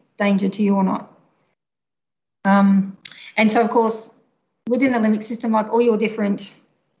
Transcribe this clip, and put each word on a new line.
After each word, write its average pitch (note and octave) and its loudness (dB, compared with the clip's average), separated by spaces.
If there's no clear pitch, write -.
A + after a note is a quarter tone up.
danger G3+ 0
to G#3+ -4
you G3 0
or F#3+ 0
not. - -6
Um, G3 2
and A3 4
so, A#3 2
of A3 0
course, A3+ -2
within B3+ 0
the A#3+ 0
limbic G#3+ 0
system, A3+ -6
like, G#3+ -2
all A#3 2
your A#3 2
different, G3+ -4